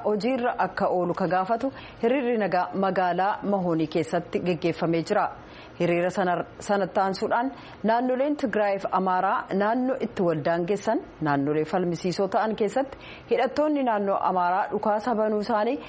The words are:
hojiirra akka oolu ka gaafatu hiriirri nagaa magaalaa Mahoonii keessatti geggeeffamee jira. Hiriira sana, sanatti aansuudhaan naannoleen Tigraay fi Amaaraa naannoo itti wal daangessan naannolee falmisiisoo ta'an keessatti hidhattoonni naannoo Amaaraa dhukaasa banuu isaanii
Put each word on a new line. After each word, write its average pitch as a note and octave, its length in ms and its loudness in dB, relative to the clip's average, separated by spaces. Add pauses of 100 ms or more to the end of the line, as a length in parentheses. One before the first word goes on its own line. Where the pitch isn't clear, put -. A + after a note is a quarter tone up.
hojiirra A#3 540 0
akka F#3 300 0
oolu F3 260 0
ka F#3 140 -2
gaafatu G3+ 400 0 (300)
hiriirri A#3+ 400 2
nagaa F#3 340 0
magaalaa F#3 720 0
Mahoonii F3+ 460 0
keessatti E3 520 -2
geggeeffamee E3 640 0
jira. G3 220 2 (480)
Hiriira F3 360 2
sana, F3+ 240 0 (220)
sanatti G3 440 0
aansuudhaan G#3 520 0 (300)
naannoleen B3+ 540 2
Tigraay G3+ 440 0
fi - 100 -4
Amaaraa F#3 480 2 (140)
naannoo A#3+ 480 0
itti A3 240 -4
wal D#3+ 180 2
daangessan F3 580 0 (200)
naannolee D3+ 460 2
falmisiisoo F3+ 600 0
ta'an G3+ 280 0
keessatti A3+ 420 -2 (280)
hidhattoonni C#4+ 580 2
naannoo G#3 360 2
Amaaraa F3+ 500 2
dhukaasa G#3+ 460 0
banuu G#3+ 240 2
isaanii A3+ 380 0 (120)